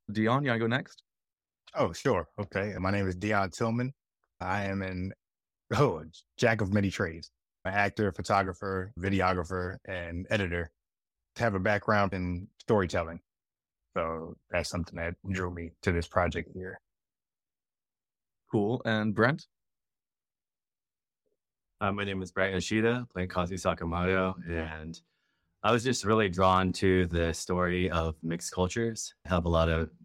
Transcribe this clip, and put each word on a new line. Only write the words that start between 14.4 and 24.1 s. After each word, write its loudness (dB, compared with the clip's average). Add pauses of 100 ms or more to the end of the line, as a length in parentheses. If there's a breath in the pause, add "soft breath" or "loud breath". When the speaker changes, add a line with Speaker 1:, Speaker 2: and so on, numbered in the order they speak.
Speaker 2:
that's -2
something -6
that -6 (140)
drew -4
me -10 (100)
to 2
this 0
project 0
here. -12 (1700)
Speaker 1:
Cool. 0
And 0
Brent? 2 (2250)
Speaker 3:
Uh, 0
my -4
name -4
is -10
Brent 0
Yoshida, 0
playing -4
Kazu -2
Sakamoto, 0 (140)